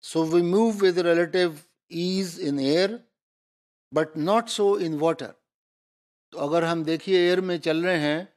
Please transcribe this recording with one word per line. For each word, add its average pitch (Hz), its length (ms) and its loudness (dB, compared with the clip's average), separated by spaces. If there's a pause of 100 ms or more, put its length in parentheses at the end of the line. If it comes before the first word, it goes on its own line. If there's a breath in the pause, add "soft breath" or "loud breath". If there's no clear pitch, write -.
So 160 200 -2
we 165 180 2
move 202 400 2
with 185 180 4
relative 170 540 2 (380)
ease 180 480 -4
in 143 200 -2
air, 180 400 0 (960)
but 156 220 -2
not 208 320 0
so 202 260 2
in 165 240 -4
water। 160 300 -2 (1000)
तो - 60 -16
अगर 156 260 0
हम 165 200 -2
देखिए 165 360 0
एयर 180 220 2
में 180 180 -4
चल 160 260 -2
रहे 185 120 0
हैं 151 400 -2